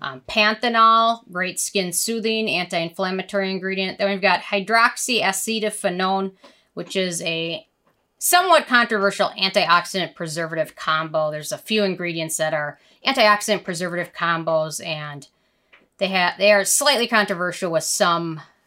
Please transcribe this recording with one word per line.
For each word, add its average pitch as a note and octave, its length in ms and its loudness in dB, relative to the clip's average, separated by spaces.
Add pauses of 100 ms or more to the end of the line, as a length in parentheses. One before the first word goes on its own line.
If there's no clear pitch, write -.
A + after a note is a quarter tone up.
Um, C3+ 260 -8
panthenol, A3+ 1040 2
great F3+ 280 -6
skin F3+ 340 -2
soothing, A3 560 -2
anti-inflammatory F#3 1000 -4
ingredient. F#3+ 480 -4
Then G3+ 100 0
we've G3 100 -4
got F#3 220 2
hydroxyacetophenone, G3+ 1900 0 (420)
which E3+ 220 -10
is F3+ 260 -4
a E3 460 -6 (500)
somewhat F4 480 4
controversial G#3 640 2 (100)
antioxidant F3 760 2
preservative D#3+ 600 -6
combo. D#3 540 -2
There's D3+ 220 -8
a D3 80 -4
few G#3+ 240 0
ingredients E3+ 540 -4
that D#3 180 -2
are D3 240 -6 (260)
antioxidant G#3+ 580 2
preservative F3 480 -6
combos, D#3+ 720 -2
and D3+ 440 -10 (720)
they F#3+ 80 0
ha-, F#3 320 2
they G3+ 120 8
are G3 140 4
slightly B3 420 2
controversial F3+ 640 0
with D#3+ 120 0
some E3+ 580 0 (260)